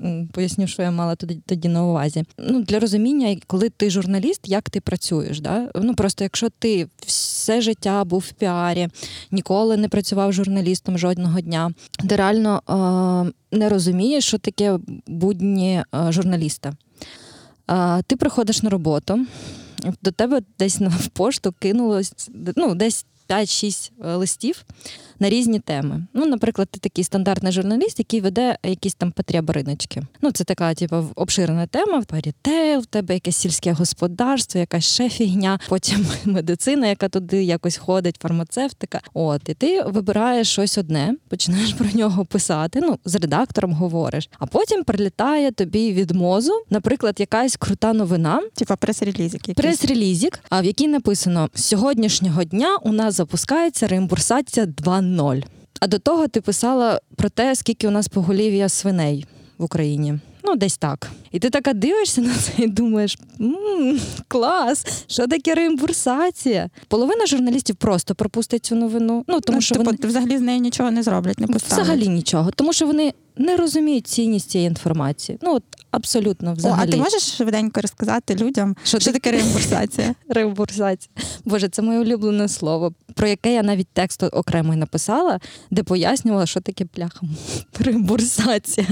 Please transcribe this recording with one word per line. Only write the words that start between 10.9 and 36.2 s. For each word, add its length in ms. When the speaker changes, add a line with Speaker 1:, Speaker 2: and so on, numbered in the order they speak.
Speaker 1:
жодного 420
дня, 300
ти 80
реально, 520
е, 880
не 120
розумієш, 580
що 120
таке 400
будні, 760
е, 180
журналіста. 600
Е, 360
ти 100
приходиш 460
на 80
роботу, 560
до 80
тебе 300
десь 220
на, 80
в 180
пошту 520
кинулось, 540
ну, 180
десь 320
п'ять-шість, 640
е, 100
листів 500
на 120
різні 300
теми. 540
Ну, 120
наприклад, 440
ти 100
такий 240
стандартний 480
журналіст, 460
який 220
веде 440
якісь 300
там 180
потребариночки. 920
Ну, 100
це 120
така, 300
типу, 220
в-, 180
обширена 520
тема, 320
в 100
рітейл, 600
в 60
тебе 280
якесь 220
сільське 360
господарство, 880
якась 240
ще 260
фігня, 480
потім 380
<laughs> 80